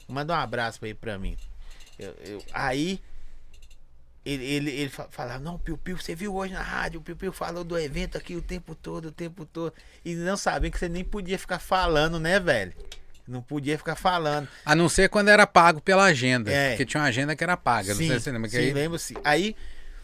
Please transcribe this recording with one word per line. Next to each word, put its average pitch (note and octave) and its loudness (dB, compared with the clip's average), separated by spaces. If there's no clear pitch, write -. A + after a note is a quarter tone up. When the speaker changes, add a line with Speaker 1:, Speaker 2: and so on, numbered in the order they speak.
Speaker 1:
manda D3 -4
um D#3+ 2
abraço A#2 -2
pra A2+ -8
ele G#2+ -10
pra G#2 -6
mim. F#2+ -4
Eu, F#2+ -12
eu, G2 -12
aí, C#3+ -2
ele, C3+ -4
ele, C#3+ -2
ele C#3 -4
fa-, - -12
falava, B2+ -8
"Não, E3+ -8
Piu-Piu, E3+ -6
você - -8
viu G3 -6
hoje F#3+ -4
na E3+ -6
rádio, E3 -4
o D3+ -16
Piu-Piu F3 -8
falou E3+ -6
do E3+ -4
evento E3 -4
aqui F3 -10
o E3+ -6
tempo F3 -8
todo, E3 -10
o D3+ -12
tempo E3+ -12
todo." E3 -6
E E3+ -6
não F3 -2
sabia D#3+ 0
que - -2
você F3+ -2
nem F3+ -4
podia F#3 -4
ficar F3 -6
falando, E3+ 2
né, E3+ 4
velho? A#2 0
Não B2 -8
podia D3 -4
ficar D#3 -6
falando. D3+ 0
Speaker 2:
A D3+ 6
não E3 6
ser F#3+ 6
quando G#3 4
era G#3 10
pago E3+ 8
pela F#3+ 6
agenda, B2+ 4
Speaker 1:
É. C#3 4
Speaker 2:
porque B2 0
tinha D3+ -2
uma D3 2
agenda C#3 0
que D#3+ -2
era F3+ 2
paga, A2 2
não G#2 2
Speaker 1:
Sim, E3 2
Speaker 2:
sei C3 4
se A#2 -6
você C#3+ -4
lembra A2+ -4
que A2 -2
Speaker 1:
sim, A#2+ 4
Speaker 2:
aí C3 2
Speaker 1:
lembro D#3 -2
sim. - -10
Aí, E3+ 2